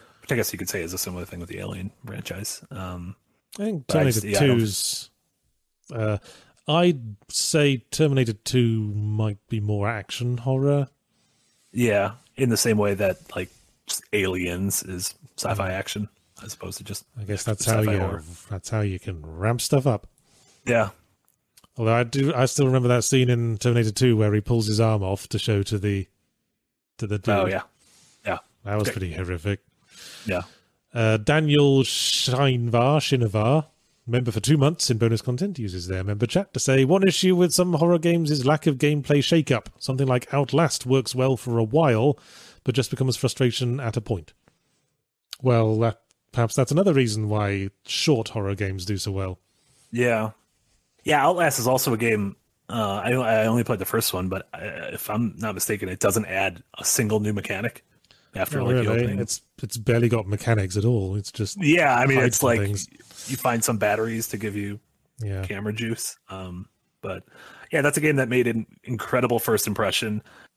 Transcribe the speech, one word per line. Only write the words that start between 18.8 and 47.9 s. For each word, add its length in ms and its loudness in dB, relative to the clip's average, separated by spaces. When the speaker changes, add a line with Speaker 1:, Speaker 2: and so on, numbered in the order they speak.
Speaker 2:
you 180 -2
can 240 -10
ramp 380 -2
stuff 240 2
up. 220 0
Speaker 1:
Yeah. 240 2
Speaker 2:
Although 160 2
I 100 4
do, 300 0
I 120 2
still 200 2
remember 220 4
that 160 4
scene 260 2
in 300 0
Terminator 320 2
two 260 4
where 160 4
he 80 2
pulls 240 0
his 140 0
arm 240 4
off 260 -4
to 80 -4
show 240 0
to 160 -2
the, 300 -2
to 80 -6
the 140 -4
dude. 160 0
Speaker 1:
Oh, 100 2
yeah. 160 -2
Yeah. 140 -6
Speaker 2:
That 160 -4
was 80 0
Speaker 1:
Okay. 100 -6
Speaker 2:
pretty 160 -6
horrific. 460 -4
Speaker 1:
Yeah. 160 -4
Speaker 2:
Uh, 220 2
Daniel 640 4
Shinvar, 1160 2
Shinovar, 680 2
member 240 0
for 80 -2
two 180 4
months 320 2
in 80 2
bonus 240 2
content, 380 -4
uses 300 -6
their 140 -4
member 220 -2
chat 300 -2
to 40 -2
say, 260 4
"One 220 4
issue 280 4
with 180 4
some 200 2
horror 260 4
games 320 2
is 160 0
lack 180 2
of 140 2
gameplay 400 2
shakeup. 480 2
Something 300 -2
like 260 0
Outlast 540 0
works 260 2
well 240 2
for 220 -2
a 40 4
while, 540 2
but 100 0
just 160 0
becomes 260 0
frustration 640 0
at 160 -4
a 60 -2
point." 320 -6
Well, 380 4
that, 220 0
perhaps 220 0
that's 160 2
another 220 4
reason 360 2
why 400 -2
short 440 0